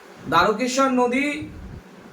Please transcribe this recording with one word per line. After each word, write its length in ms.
দ্বারকেশ্বর 600
নদী, 600